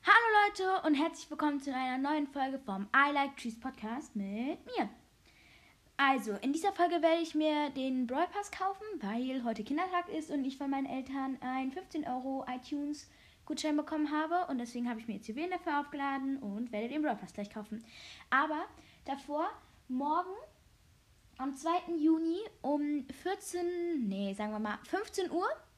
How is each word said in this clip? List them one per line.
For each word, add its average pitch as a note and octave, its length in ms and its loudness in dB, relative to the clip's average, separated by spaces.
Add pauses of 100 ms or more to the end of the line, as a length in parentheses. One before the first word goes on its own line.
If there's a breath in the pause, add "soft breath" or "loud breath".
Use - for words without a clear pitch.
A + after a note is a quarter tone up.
Hallo G4+ 140 8 (300)
Leute F#4+ 400 2
und D#4 80 6
herzlich D4 360 0
willkommen D4 300 0
zu C#4 140 -4
einer B3+ 240 0
neuen D4 280 2
Folge C4+ 320 -2
vom G3+ 380 -4
I C#4+ 160 8
Like C#4 240 0
Trees A3+ 240 -6
Podcast B3+ 560 -6
mit G#3 480 -4
mir. G4 240 -2 (1080 loud breath)
Also, B3+ 380 4
in C4+ 180 0
dieser F4+ 180 2
Folge E4+ 300 4
werde E4 180 6
ich D#4+ 140 -4
mir D4+ 340 4
den C4 380 0
Brawl C4+ 220 2
Pass G4+ 220 -6
kaufen, G4 360 -4 (140)
weil A#3+ 440 -2
heute A3+ 180 -2
Kindertag F4 460 0
ist D#4 220 -6
und C#4 160 0
ich C4+ 100 -4
von C#4 140 -4
meinen C#4 160 0
Eltern C4+ 560 -4
ein C4 280 -2
fünfzehn D#4 360 -6
Euro C4 420 -4
iTunes C#4+ 600 -6 (340 loud breath)
Gutschein D4+ 320 0
bekommen D4+ 340 0
habe D#4+ 400 0
und C4+ 60 -2
deswegen A#3+ 320 -4
habe A3+ 120 -4
ich A3 60 -12
mir G3+ 100 -6
jetzt - 120 -12
Juwelen D4+ 220 -4
dafür F4 300 0
aufgeladen C#4 580 -2
und A3 340 -6
werde G#3+ 160 -2
den D4 140 -2
Brawl C4 140 2
Pass - 180 -14
gleich G#3 160 -6
kaufen. G#3+ 340 -10 (460 loud breath)
Aber D4+ 340 2 (400 loud breath)
davor, D4 460 -2 (380 loud breath)
morgen D#4 460 0 (1000)
am C4+ 180 -4
zweiten E4+ 440 0
Juni D#4+ 400 4 (240)
um D4 440 0 (160)
vierzehn, F4 840 -2
nee, G3 240 -2
sagen G#3+ 200 -4
wir G#3+ 80 -4
mal G#3 240 -4
fünfzehn F#4+ 460 -2
Uhr F#4+ 200 0 (260)